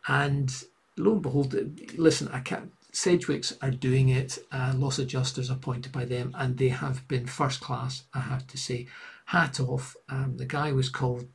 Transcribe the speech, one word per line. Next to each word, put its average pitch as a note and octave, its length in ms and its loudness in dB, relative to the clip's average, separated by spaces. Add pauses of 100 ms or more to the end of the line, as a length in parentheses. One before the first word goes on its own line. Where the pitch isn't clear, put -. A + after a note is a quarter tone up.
and C#3 460 2 (420)
lo F#3+ 180 4
and G3+ 100 0
behold, C3+ 320 0 (420)
listen, D#3+ 340 4
I C3 100 -4
can't, - 300 -6 (220)
Sedgwicks - 720 2
are C3+ 80 2
doing C3 380 4
it, C3 280 0 (140)
uh, C3 260 0
loss C3+ 220 2
adjusters B2+ 500 -2
appointed B2+ 420 -4
by B2+ 140 -4
them, B2 320 -4
and B2+ 200 0
they C3 120 6
have C3 380 -2
been B2+ 180 0
first - 360 0
class, B2+ 420 -4 (100)
I C3+ 60 -4
have C3 280 -4
to - 120 -12
say. B2 260 -4 (440)
Hat D#3 300 2
off. C3 380 -2 (100)
Um, C3+ 300 -4
the C3 80 -6
guy D3 260 0
was C3 160 2
called B2 480 -2